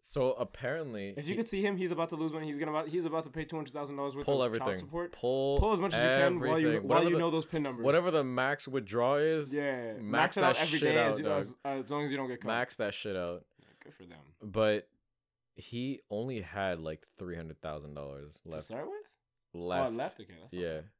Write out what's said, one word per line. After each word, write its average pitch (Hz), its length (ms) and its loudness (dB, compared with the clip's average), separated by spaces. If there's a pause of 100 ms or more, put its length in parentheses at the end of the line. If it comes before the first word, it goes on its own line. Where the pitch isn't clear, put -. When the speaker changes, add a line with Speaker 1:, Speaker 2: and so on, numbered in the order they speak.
Speaker 1:
So 131 300 0
apparently, 120 840 -6
Speaker 2:
If 143 80 -8
you 170 80 -4
Speaker 1:
he - 40 -2
Speaker 2:
could 226 120 -2
see 196 140 -2
him, 202 140 0
he's 185 120 -2
about 165 200 -2
to 170 60 -4
lose 156 160 -2
money. 156 140 -6
He's 147 140 -6
gonna, 156 280 -2
he's 165 180 -2
about 160 180 -2
to 143 80 -12
pay 160 140 -6
two 165 100 -10
hundred 143 180 -6
thousand 143 220 -6
dollars 139 200 -4
worth 143 100 -6
Speaker 1:
Pull 135 180 4
Speaker 2:
of - 20 4
Speaker 1:
everything. 113 220 0
Speaker 2:
child 98 100 0
support. 170 360 -6
Speaker 1:
Pull 135 440 2
Speaker 2:
Pull 208 160 4
as 180 60 2
much 185 160 0
as 120 80 4
you 127 60 6 (140)
can 139 160 4
while 156 200 2
you 151 180 4
Speaker 1:
everything. 170 400 4
Speaker 2:
know 170 140 2
those 156 160 0
pin 156 160 -2
numbers. 123 200 -4
Speaker 1:
Whatever 170 280 6
the 156 120 4
max 131 440 0
withdrawal 120 480 2
is, 151 360 2
Speaker 2:
Yeah. 131 420 -2
Speaker 1:
max 107 100 -8
Speaker 2:
Max 156 340 2
it 196 40 2
Speaker 1:
that 143 100 6
Speaker 2:
out 139 100 2
every 156 160 2
Speaker 1:
shit 147 160 4
Speaker 2:
day - 60 6
Speaker 1:
out, 110 100 4
Speaker 2:
as 107 80 2
you, - 80 -4
Speaker 1:
dog. 98 140 4
Speaker 2:
as, 104 140 -4 (120)
as 135 240 -4
long 147 160 -2
as 135 60 -2
you 139 60 0
don't 131 100 -2
get 123 140 -6
caught. 110 80 -4
Speaker 1:
Max 120 260 0
that 104 180 -2
shit 101 220 -4
out. 87 300 -4 (140)
Speaker 2:
Yeah, - 60 -20 (180)
good - 120 -20
for 92 80 -20
them. 82 160 -20 (240)
Speaker 1:
But 107 440 2 (680)
he 123 460 -8 (100)
only 117 300 -4
had, 92 380 -2
like, 78 280 -8 (100)
three 87 180 -8
hundred 80 280 -10
thousand 73 320 -10
dollars 71 480 -12
Speaker 2:
To 82 80 -14
Speaker 1:
left. 78 140 -8
Speaker 2:
start 135 220 -8
with? - 720 -16
Speaker 1:
Left. 90 320 0
Speaker 2:
Oh, 113 40 -6
left? 147 240 -8
Okay, 101 200 -20
that's 92 140 -20
not 90 80 -6
Speaker 1:
Yeah. 85 200 -2
Speaker 2:
bad. - 20 -16 (160)